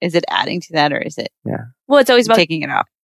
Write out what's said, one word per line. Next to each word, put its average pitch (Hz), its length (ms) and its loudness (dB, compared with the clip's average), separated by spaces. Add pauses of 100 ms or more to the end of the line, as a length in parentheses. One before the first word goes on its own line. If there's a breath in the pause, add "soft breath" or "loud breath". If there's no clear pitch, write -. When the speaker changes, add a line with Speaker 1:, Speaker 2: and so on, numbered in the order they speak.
Speaker 1:
is 170 160 -4
it 170 120 0
adding - 340 -4
to - 100 -20
that 147 200 0
or - 60 -4
is - 180 -10
it - 140 -10 (160)
Speaker 2:
Yeah. 117 200 -8 (200)
Speaker 3:
Well, 277 140 4
it's 254 100 4
always 240 160 4
about 226 100 4
Speaker 1:
taking 160 260 0
it 135 80 -8
off? - 180 -2 (160)